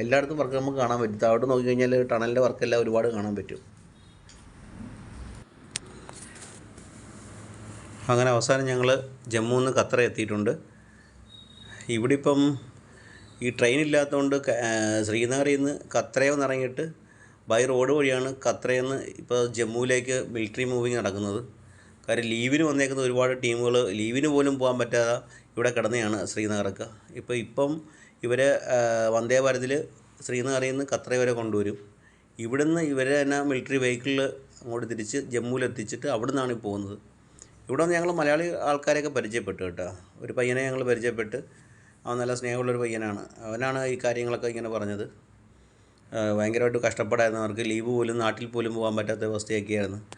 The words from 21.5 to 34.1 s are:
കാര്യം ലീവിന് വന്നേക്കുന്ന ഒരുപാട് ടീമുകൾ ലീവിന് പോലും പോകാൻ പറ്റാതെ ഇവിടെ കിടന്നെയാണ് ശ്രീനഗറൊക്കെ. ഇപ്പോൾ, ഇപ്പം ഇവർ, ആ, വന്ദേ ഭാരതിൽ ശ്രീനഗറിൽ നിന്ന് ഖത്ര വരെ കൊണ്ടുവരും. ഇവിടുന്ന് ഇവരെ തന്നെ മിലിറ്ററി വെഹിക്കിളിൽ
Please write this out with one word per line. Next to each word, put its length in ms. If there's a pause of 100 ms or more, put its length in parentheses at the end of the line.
കാര്യം 280
ലീവിന് 380
വന്നേക്കുന്ന 380
ഒരുപാട് 240 (100)
ടീമുകൾ 320 (260)
ലീവിന് 340
പോലും 260
പോകാൻ 220
പറ്റാതെ 340 (380)
ഇവിടെ 240
കിടന്നെയാണ് 420 (120)
ശ്രീനഗറൊക്കെ. 540 (340)
ഇപ്പോൾ, 140 (100)
ഇപ്പം 280 (540)
ഇവർ, 140 (360)
ആ, 20 (380)
വന്ദേ 300
ഭാരതിൽ 260 (540)
ശ്രീനഗറിൽ 460
നിന്ന് 200
ഖത്ര 180 (120)
വരെ 180
കൊണ്ടുവരും. 360 (680)
ഇവിടുന്ന് 480
ഇവരെ 300
തന്നെ 180 (100)
മിലിറ്ററി 340
വെഹിക്കിളിൽ 380 (400)